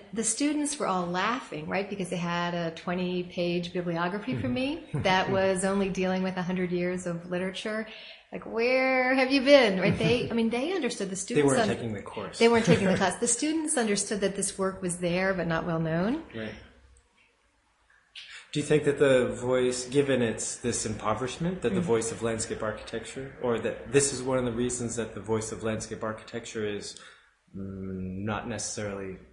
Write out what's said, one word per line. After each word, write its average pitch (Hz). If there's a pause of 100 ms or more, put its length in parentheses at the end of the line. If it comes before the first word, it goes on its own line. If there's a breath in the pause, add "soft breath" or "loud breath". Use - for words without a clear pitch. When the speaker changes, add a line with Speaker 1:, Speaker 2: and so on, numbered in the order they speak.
(140)
Speaker 1:
the 220
students 294
were 208
all 185
laughing, 180
right? 190
Because 185
they 185
had 175
a 170
twenty-page 175
bibliography 180
from 247
me 262 (200)
Speaker 2:
<laughs> -
Speaker 1:
that 185
was 190
only 196
dealing 185
with 185
a 180
hundred 180
years 180
of 175
literature. 190 (460 loud breath)
Like, 185
"Where 254
have 262
you 277
been?" 247
Right? 180
They, 233
I -
mean, 226
they 254
understood, 247
the 190
Speaker 2:
They -
Speaker 1:
students 147
Speaker 2:
weren't 175 (100)
Speaker 1:
un-, -
Speaker 2:
taking 117
the 101
course. -
Speaker 1:
they 233
weren't 233
taking 196
the 185
Speaker 2:
<laughs> 196
Speaker 1:
class. 180
The -
students 311
understood 208
that 190
this 196
work 190
was 180 (120)
there, 185
but 170
not 165
well 165
known. 180 (120)
Speaker 2:
Right. 110 (2000 loud breath)
Do 147
you 143
think 151
that 139
the 127
voice, 127
given 135
its, -
this -
impoverishment, 127
that -
the 190
Speaker 1:
Mm. 101
Speaker 2:
voice 113
of 101
landscape 113
architecture, 113
or 117
that 113
this 139
is 123
one 131
of 123
the 117 (120)
reasons 120
that 113
the 104
voice 110
of 95
landscape 107
architecture 110
is, 101 (580 loud breath)
mm, 95
not 104
necessarily 98 (140)